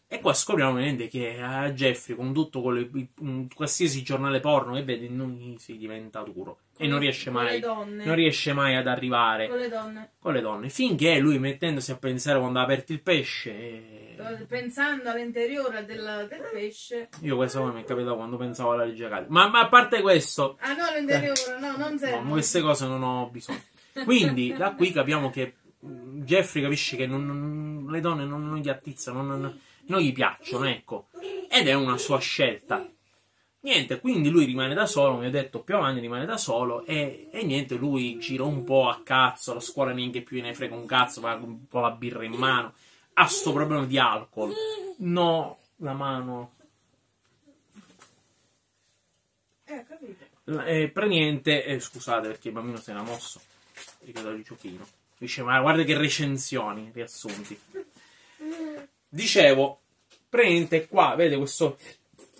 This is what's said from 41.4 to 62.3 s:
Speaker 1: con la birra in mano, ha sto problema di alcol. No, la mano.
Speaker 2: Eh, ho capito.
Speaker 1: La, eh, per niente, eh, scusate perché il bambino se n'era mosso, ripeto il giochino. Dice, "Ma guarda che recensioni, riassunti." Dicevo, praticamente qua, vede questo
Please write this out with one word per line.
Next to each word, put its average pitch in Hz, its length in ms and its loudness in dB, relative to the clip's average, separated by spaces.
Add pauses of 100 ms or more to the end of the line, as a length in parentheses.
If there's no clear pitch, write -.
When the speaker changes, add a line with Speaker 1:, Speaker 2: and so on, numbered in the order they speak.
Speaker 1:
con 123 140 0
la 117 80 4
birra 117 340 -6
in 113 80 -8
mano, 123 400 2 (420)
ha 175 120 8
sto - 260 0
problema 147 320 0
di 131 140 0
alcol. 110 560 0 (440)
No, 175 600 0 (200)
la 143 140 -8
mano. 127 600 -6 (3000)
Speaker 2:
Eh, 294 140 -14
ho 233 100 -14
capito. 285 360 -20 (200)
Speaker 1:
La, 147 200 -6
eh, 156 240 2
per 196 180 -2
niente, 151 580 2
eh, 135 160 -4
scusate 117 480 -4
perché 110 200 -10
il 107 60 -10
bambino 117 240 -8
se 110 140 -14
n'era 104 120 -8
mosso, - 360 -10 (600)
ripeto 110 300 -12
il 107 120 -10
giochino. 95 440 -16 (320)
Dice, 123 240 -6
"Ma 127 180 4
guarda 160 220 4
che 147 140 2
recensioni, 131 1000 -2
riassunti." 117 640 -10 (1500)
Dicevo, 143 720 6 (480)
praticamente 170 600 4
qua, 156 260 4
vede 151 220 4
questo 139 420 0 (600)